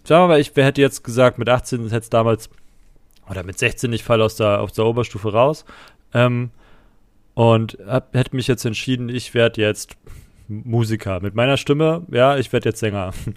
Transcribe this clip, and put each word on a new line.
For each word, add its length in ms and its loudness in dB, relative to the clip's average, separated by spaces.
sagen 180 6
wir 40 6
mal, 120 6
ich, 160 -2
wer 100 4
hätte 140 2
jetzt 240 2
gesagt, 360 2
mit 100 -2
achtzehn 340 -2
hätte 140 -4
es 120 -8
damals, 400 0
oder 140 -8
mit 140 -12
sechzehn, 340 -2
ich 120 -4
falle 200 2
aus 120 0
der, 260 2
aus 100 -6
der 140 -2
Oberstufe 480 -2
raus, 320 2
ähm, 380 0
und 520 2
hab, 280 -4
hätte 220 -2
mich 120 -4
jetzt 160 -2
entschieden, 460 -4
ich 240 -8
werd 240 2
jetzt 400 -4
Musiker. 720 -4
Mit 140 -6
meiner 220 0
Stimme, 540 0
ja, 260 4
ich 160 -4
werd 100 0
jetzt 160 -4
Sänger. 340 -6